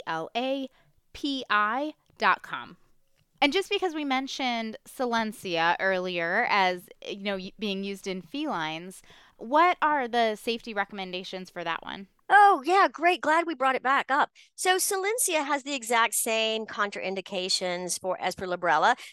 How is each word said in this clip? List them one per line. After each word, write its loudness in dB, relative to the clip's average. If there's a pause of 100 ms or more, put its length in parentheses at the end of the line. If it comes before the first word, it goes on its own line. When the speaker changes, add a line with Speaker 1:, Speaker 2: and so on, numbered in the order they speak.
Speaker 1:
L -4
A -2 (420)
P -4
I 0 (240)
dot 2
com. -10 (640)
And 6
just 0
because 0
we -4
mentioned -4 (100)
Solensia 0
earlier 0
as, 2 (220)
you -8
know, -2
y-, -8
being -4
used -8
in -6
felines, -6 (360)
what 4
are 2
the 2
safety -6
recommendations -6
for -10
that -4
one? -12 (200)
Speaker 2:
Oh, 8
yeah, 6
great. 0
Glad 2
we -4
brought 0
it -6
back 2
up. 2 (240)
So 2
Solensia 0
has -2
the -6
exact 2
same -2
contraindications -4
for, -4
as -2
for -8
Librela. 4 (180)